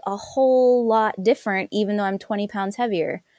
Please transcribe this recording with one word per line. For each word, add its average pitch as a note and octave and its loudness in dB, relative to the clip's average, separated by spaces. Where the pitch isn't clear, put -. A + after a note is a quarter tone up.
a G3 -4
whole B3+ 2
lot A3 0
different G3 0
even G#3 -2
though G#3 -2
I'm G3 -2
twenty G3+ -6
pounds G3+ -6
heavier. G3 -4